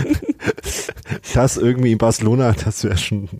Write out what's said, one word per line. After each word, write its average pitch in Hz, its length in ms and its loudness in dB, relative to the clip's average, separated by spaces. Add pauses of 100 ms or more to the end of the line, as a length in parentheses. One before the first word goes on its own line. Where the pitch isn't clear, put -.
(1300)
Das 127 240 2
irgendwie 123 360 2
in 110 40 2
Barcelona, 113 560 2
das - 300 -4
wär 98 140 0
schon, 101 320 -4 (100)